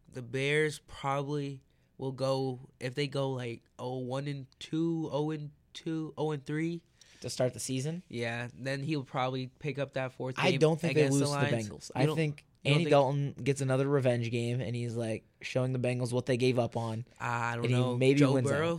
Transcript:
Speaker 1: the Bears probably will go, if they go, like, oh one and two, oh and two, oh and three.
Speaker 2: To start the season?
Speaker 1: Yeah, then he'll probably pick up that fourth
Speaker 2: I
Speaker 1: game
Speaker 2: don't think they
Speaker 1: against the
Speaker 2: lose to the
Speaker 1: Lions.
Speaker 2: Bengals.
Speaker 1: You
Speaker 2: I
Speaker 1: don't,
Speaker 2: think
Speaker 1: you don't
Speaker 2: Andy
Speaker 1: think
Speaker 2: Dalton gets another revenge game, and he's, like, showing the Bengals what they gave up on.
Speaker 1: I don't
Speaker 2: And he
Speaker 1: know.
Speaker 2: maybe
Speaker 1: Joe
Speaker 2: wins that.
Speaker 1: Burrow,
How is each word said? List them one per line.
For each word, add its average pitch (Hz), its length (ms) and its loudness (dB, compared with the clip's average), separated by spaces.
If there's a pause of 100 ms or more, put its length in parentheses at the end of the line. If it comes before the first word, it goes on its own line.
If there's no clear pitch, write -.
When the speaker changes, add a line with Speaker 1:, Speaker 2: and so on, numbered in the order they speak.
(120)
Speaker 1:
the 131 100 -12
Bears 143 640 -2
probably 139 760 -4 (360)
will 135 140 -6
go, 131 480 -2 (200)
if 127 140 -6
they 147 120 -2
go, 135 240 -2
like, 120 320 -6 (160)
oh 127 200 -6
one 131 300 -4
and 139 180 -8 (140)
two, 160 500 -2
oh 151 200 0
and 151 200 -6 (220)
two, 160 460 -6
oh 151 140 0
and 139 120 -6
three. 165 380 -2 (400)
Speaker 2:
To - 80 -6
start 127 240 0
the 117 60 -10
season? 143 500 -4
Speaker 1:
Yeah, 117 380 -4 (100)
then 135 240 -4
he'll 143 220 -2
probably 131 420 -2 (120)
pick 139 200 -6
up 135 160 -4
that 131 180 -4
fourth 127 260 -6
Speaker 2:
I 139 140 4
Speaker 1:
game - 80 0
Speaker 2:
don't 156 180 6
think 156 160 0
they 151 80 6
Speaker 1:
against 139 160 4
the 143 60 4
Speaker 2:
lose 143 100 0
to 143 40 0
the 143 120 2
Speaker 1:
Lions. 113 200 0
Speaker 2:
Bengals. - 180 -14
Speaker 1:
You - 40 -16 (100)
Speaker 2:
I 139 40 6
Speaker 1:
don't, 156 100 0
Speaker 2:
think 156 280 0 (180)
Speaker 1:
you - 60 0
don't 139 60 6
Speaker 2:
Andy 165 100 4
Speaker 1:
think 151 60 2
Speaker 2:
Dalton 143 520 4
gets 135 200 2
another 131 260 2
revenge 123 420 2
game, 117 300 0
and 120 160 -4
he's, 120 200 -4
like, 113 280 -2 (160)
showing 127 320 0
the 131 60 -2
Bengals 123 340 0
what 123 140 0
they 127 100 2
gave 127 220 4
up 117 180 0
on. 113 300 -4 (120)
Speaker 1:
I 120 360 -2
don't 117 100 -2
Speaker 2:
And 123 100 2
he 123 60 4
Speaker 1:
know. 127 160 2
Speaker 2:
maybe 135 240 6
Speaker 1:
Joe 135 120 8
Speaker 2:
wins 135 180 2
that. 139 80 0
Speaker 1:
Burrow, 170 200 0